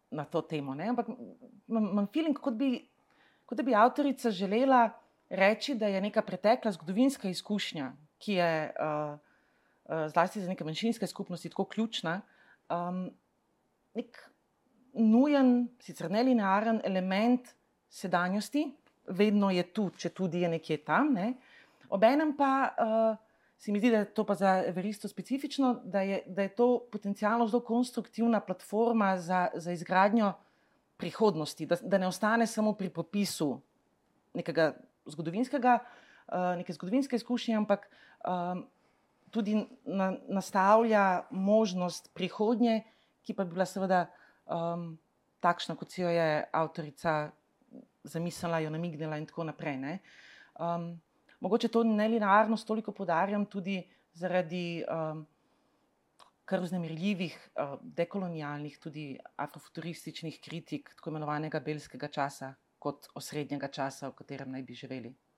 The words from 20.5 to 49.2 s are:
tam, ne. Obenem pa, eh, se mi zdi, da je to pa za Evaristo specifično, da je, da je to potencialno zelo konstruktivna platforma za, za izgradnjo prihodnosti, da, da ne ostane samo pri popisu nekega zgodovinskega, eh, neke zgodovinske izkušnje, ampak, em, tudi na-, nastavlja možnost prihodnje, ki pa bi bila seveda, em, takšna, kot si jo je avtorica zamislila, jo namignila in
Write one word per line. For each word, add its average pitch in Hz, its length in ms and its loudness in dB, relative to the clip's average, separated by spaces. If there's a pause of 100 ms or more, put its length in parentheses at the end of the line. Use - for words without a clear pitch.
tam, 175 320 2
ne. 226 240 0 (560)
Obenem 269 420 4
pa, 277 180 2 (180)
eh, 220 480 0 (380)
se - 180 -6
mi 208 60 0
zdi, 233 120 4
da 220 80 4
je 202 120 -2
to 220 140 -2
pa 202 100 0
za 190 180 4 (100)
Evaristo 190 460 -4
specifično, 262 640 -2 (100)
da 196 180 -2
je, 196 240 -2
da 190 180 -4
je 196 80 0
to 240 180 2 (140)
potencialno 214 640 -2
zelo 233 160 0
konstruktivna 233 800 0
platforma 202 760 0
za, 180 360 0
za 170 180 -6
izgradnjo 190 600 4 (720)
prihodnosti, 160 640 0
da, 170 120 2
da 196 200 0
ne 185 80 0
ostane 220 400 2
samo 214 260 0
pri 196 160 -6
popisu 170 640 -2 (840)
nekega 160 360 0 (320)
zgodovinskega, 226 760 0 (460)
eh, - 120 -8 (180)
neke 180 180 -8
zgodovinske 240 440 -2
izkušnje, 233 400 -2
ampak, 208 320 0 (320)
em, 180 420 -4 (640)
tudi 214 280 -2 (260)
na-, 190 340 -2 (100)
nastavlja 202 760 4 (260)
možnost 190 840 0
prihodnje, 220 680 0 (400)
ki - 140 -8
pa 190 100 -2
bi 175 80 -6
bila 180 140 0
seveda, 185 400 0 (380)
em, 170 500 -4 (480)
takšna, 175 320 0
kot - 160 -12
si - 100 -8
jo 180 80 0
je 170 220 2 (200)
avtorica 156 800 -2 (760)
zamislila, 165 540 -4
jo 156 120 -2
namignila 156 460 -6
in 156 100 -8